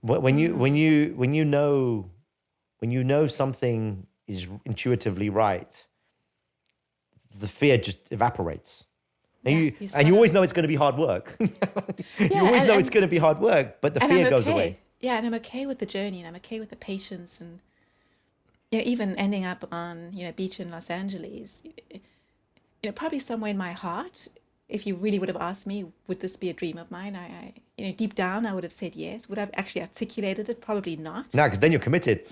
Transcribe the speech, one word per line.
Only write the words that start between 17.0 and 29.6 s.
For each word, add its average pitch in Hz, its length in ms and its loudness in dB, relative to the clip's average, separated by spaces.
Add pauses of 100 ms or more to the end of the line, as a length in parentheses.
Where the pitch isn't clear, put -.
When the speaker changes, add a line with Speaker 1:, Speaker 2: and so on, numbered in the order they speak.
Speaker 2:
and, 170 180 -18 (1120)
you 220 80 0
know, 226 60 -2
even 233 320 -2
ending 196 280 0
up 180 280 -8
on, 170 400 -10
you 185 120 -10
know, 170 80 -10
beach 190 280 -8
in 175 100 -10
Los 165 200 -14
Angeles, 190 760 -10 (260)
you - 100 -18 (840)
know, 208 80 -4
probably 311 260 -6
somewhere 226 320 -4
in 202 80 -2
my 180 140 -4
heart, 196 560 -10 (400)
if 214 180 -8
you 196 80 -2
really 202 240 0
would 185 100 -2
have 185 120 -4
asked 180 260 -6
me, 196 200 -6 (200)
"Would 185 140 -6
this 185 160 -8
be 185 140 -6
a - 40 -8
dream 170 240 -8
of 170 120 -16
mine?" 196 260 -10
I, 180 100 -12
I, 170 260 -18 (240)
you 202 100 -8
know, 190 60 -4
deep 202 220 -4
down, 196 320 0
I 196 80 -2
would 180 100 -4
have 170 80 -10
said 170 240 -10
yes. 170 320 -10
Would 202 100 -6
I 208 40 -2
have 202 120 -6
actually 190 280 -6